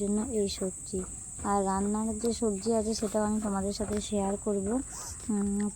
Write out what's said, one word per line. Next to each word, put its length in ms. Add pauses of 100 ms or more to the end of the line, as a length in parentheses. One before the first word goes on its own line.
জন্য 160 (220)
এই 80 (120)
সবজি, 400 (440)
আর 160 (100)
রান্নার 380 (120)
যে 140
সবজি 360 (100)
আছে 140
সেটাও 300
আমি 180
তোমাদের 380
সাথে 220
শেয়ার 320 (120)
করব। 220 (600)
উম, 300 (160)